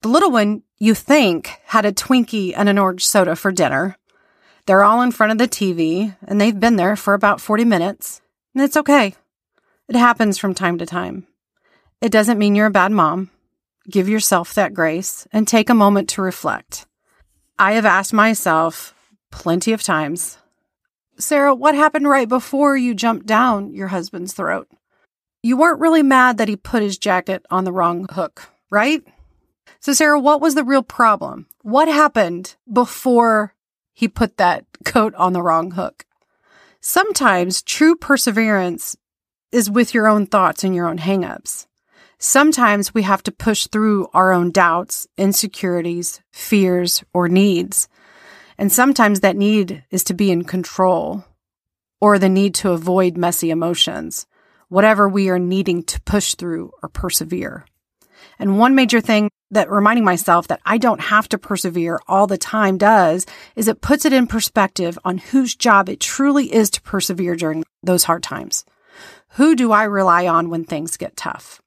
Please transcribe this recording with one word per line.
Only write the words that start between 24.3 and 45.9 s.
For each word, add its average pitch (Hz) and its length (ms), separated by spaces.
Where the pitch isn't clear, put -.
throat? 185 340
You 240 120
weren't 311 240
really 320 240
mad 254 340
that 214 120
he 208 60
put 214 280
his 196 140
jacket 185 520
on 185 140
the 185 80
wrong 175 400
hook, 165 380
right? 247 340
So, 277 140
Sarah, 294 260
what 285 220
was 302 140
the 294 80
real 262 200
problem? - 640
What 262 260
happened 226 680
before 233 840
he 226 140
put - 300
that 175 280
coat 214 320
on 185 160
the 180 100
wrong 170 300
hook?" - 340
Sometimes 214 760
true 320 340
perseverance 214 1000
is 226 180
with 233 240
your 220 140
own 208 180
thoughts 185 380
and 190 100
your 175 140
own 165 100
hangups. - 720
Sometimes 247 760
we 220 100
have 190 200
to 196 80
push - 360
through 214 460
our 185 180
own 175 180
doubts, 175 680
insecurities, 175 1040